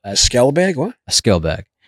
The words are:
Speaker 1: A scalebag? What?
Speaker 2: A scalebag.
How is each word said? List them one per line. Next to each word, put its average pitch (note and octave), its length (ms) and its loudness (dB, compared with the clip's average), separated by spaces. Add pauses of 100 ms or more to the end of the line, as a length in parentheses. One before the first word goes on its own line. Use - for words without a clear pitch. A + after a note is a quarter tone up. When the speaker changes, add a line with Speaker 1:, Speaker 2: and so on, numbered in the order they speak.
Speaker 1:
A G2+ 80 -12
scalebag? C#3 640 2
What? E3+ 200 -6 (120)
Speaker 2:
A - 40 -10
scalebag. D#2+ 520 0 (240)